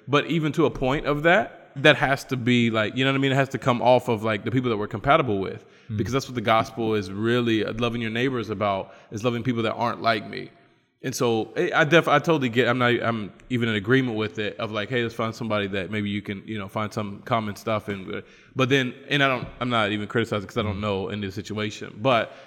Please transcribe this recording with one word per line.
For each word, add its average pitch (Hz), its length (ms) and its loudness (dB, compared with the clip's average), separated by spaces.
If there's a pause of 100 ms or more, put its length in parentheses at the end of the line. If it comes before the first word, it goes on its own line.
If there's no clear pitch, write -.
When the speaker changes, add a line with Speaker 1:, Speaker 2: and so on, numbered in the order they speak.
Speaker 1:
But 135 200 2
even 151 260 0
to 160 140 4
a 120 40 2
point 139 360 -2
of 147 160 0
that, - 540 2
that 139 200 6
has 135 280 0
to 131 120 -4
be, 120 340 4
like, 107 240 0
you 131 120 0
know 135 60 2
what 135 60 0
I - 40 0
mean? 139 100 2
It 131 40 2
has 135 140 2
to 123 80 -4
come 120 220 2
off 123 280 4
of, 110 140 0
like, 107 220 -2
the 117 60 -4
people 123 180 2
that 113 80 0
we're 104 100 -4
compatible 123 520 2
with, 90 260 -6 (260)
Speaker 2:
Mm. 107 60 -6
Speaker 1:
because 98 160 0
that's 131 160 -2
what 131 60 -10
the 120 80 -6
gospel 113 520 2
is 98 160 -2
really, 113 540 2
uh, 98 140 -4
loving 120 240 -2
your 113 80 -4
neighbor 123 280 -2
is 107 120 -6
about, 98 420 -2 (180)
is 110 140 -6
loving 120 180 0
people 117 200 -2
that 110 100 0
aren't 107 300 -2
like 110 260 0
me. 98 220 -12 (500)
And 135 140 -6
so, 117 420 0
I, 165 200 0
I 156 80 4
def-, 160 240 4
I 147 100 6
totally 143 300 2
get, 113 180 2
I'm 120 120 2
not, 123 120 4 (100)
I'm 110 320 -2 (180)
even 120 180 0
in 107 80 2
agreement 120 400 2
with 107 240 -4
it, 104 180 -6
of 107 140 -6
like, 104 160 -4
"Hey, 120 160 0
let's 113 100 -6
find 110 180 -2
somebody 107 360 -2
that 95 240 -6
maybe 104 180 -2
you 101 120 -2
can, 98 220 -8
you 107 140 -8
know, 98 80 -10
find 107 260 -6
some 104 320 -6
common 107 300 -2
stuff." 107 320 -4
And, 98 380 -8 (320)
but 127 120 2
then, 127 240 2 (160)
and 139 140 2
I 139 60 4
don't, 123 180 -2 (140)
I'm 123 100 -4
not 107 220 2
even 104 160 -2
criticizing 110 400 -2
'cause - 100 -8
I 117 40 2
don't 104 180 -4
know 98 300 -2
in 104 100 -6
this 95 160 -6
situation, 104 640 -8
but 117 300 2 (140)